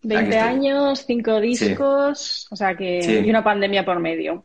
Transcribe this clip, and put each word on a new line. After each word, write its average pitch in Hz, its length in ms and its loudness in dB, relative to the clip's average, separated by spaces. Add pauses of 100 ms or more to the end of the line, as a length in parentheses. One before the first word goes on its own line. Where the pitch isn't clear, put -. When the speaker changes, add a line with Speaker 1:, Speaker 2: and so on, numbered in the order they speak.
Speaker 1:
Aquí 233 60 -10
Speaker 2:
Veinte 220 300 2
Speaker 1:
estoy. 226 120 2
Speaker 2:
años, 277 560 0
cinco 226 340 0
Speaker 1:
Sí. 214 80 0
Speaker 2:
discos, 277 1040 -2
o 220 40 -14
sea 190 200 -2
que, 180 260 -4
Speaker 1:
Sí. 220 240 2
Speaker 2:
y 214 40 2
una 220 140 4
pandemia 202 420 2
por 180 140 0
medio. 165 460 -4